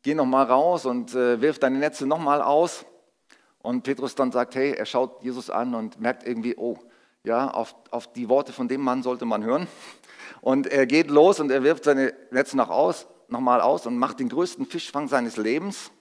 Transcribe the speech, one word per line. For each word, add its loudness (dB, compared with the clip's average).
geh -2
noch 2
mal 4
raus 2
und, -4
äh, 2
wirf 2
deine 2
Netze -2
noch 0
mal 0
aus.“ 2
Und -4
Petrus -4
dann 0
sagt, -2
hey, 0
er -6
schaut -2
Jesus -10
an -2
und -8
merkt -4
irgendwie, -4
„Oh, -6
ja, 0
auf, -6
auf -10
die -8
Worte 2
von -6
dem -2
Mann -2
sollte -4
man -2
hören.“ 0
Und 0
er 4
geht 2
los 6
und 0
er 2
wirft 2
seine 2
Netze 0
noch 2
aus, 0
noch -6
mal 4
aus 2
und -4
macht -2
den -2
größten -4
Fischfang -8
seines -2
Lebens. -4